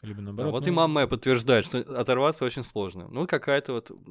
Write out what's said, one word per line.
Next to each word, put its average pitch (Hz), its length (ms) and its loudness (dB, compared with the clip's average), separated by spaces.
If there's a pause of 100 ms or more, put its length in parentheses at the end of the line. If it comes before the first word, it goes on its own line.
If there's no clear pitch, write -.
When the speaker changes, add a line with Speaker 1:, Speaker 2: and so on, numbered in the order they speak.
Speaker 1:
либо 104 180 -12
Speaker 2:
А 101 40 -10
Speaker 1:
наоборот, 113 280 -4
Speaker 2:
вот 147 140 -2
и 180 40 0
Speaker 1:
ну. 175 60 2
Speaker 2:
мама 160 180 4
моя 139 120 4
подтверждает, 123 600 4
что 123 140 -4
оторваться 131 680 0
очень 120 180 -4
сложно. 92 460 -6
Ну, 160 160 -4
какая-то 143 480 0
вот - 160 -6 (200)